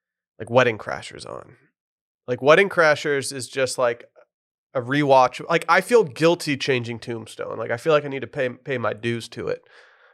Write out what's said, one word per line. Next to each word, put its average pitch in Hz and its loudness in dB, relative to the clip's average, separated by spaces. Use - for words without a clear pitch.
like, 92 -14
Wedding 120 4
Crashers - -12
on. - -16
Like, 127 -4
Wedding 175 6
Crashers 147 0
is 123 -12
just, 131 -2
like, 120 -2
a 135 -4
rewatch. 135 4
Like, 165 0
I 180 4
feel 214 4
guilty 156 0
changing 120 -2
Tombstone. 110 -10
Like, 117 -6
I 117 -2
feel 165 -2
like 147 2
I - -10
need 135 -8
to 113 -8
pay, 131 -4
pay 123 -8
my 110 -4
dues 110 -6
to 101 -8
it. 98 -6